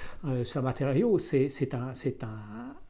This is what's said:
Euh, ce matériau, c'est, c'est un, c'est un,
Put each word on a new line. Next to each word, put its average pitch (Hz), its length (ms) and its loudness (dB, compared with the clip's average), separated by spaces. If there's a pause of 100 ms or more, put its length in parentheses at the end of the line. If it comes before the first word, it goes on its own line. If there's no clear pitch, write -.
(240)
Euh, 127 200 0
ce 143 140 -4
matériau, 139 600 4
c'est, 139 320 4
c'est 135 240 -2
un, 127 200 -4
c'est 131 300 -4
un, 113 500 -10 (160)